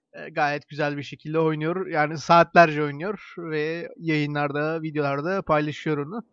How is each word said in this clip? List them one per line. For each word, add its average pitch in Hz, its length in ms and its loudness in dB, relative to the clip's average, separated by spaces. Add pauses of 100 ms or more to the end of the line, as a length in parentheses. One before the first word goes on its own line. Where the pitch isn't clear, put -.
(140)
e, 160 160 -14
gayet 147 400 -2
güzel 147 280 -4
bir 139 60 -8
şekilde 151 360 -6
oynuyor. 160 480 0
Yani 156 300 0
saatlerce 165 680 6
oynuyor 151 540 -8
ve 160 600 -6
yayınlarda, 147 840 -2
videolarda 151 600 -2
paylaşıyor 151 560 0
onu. 151 360 -8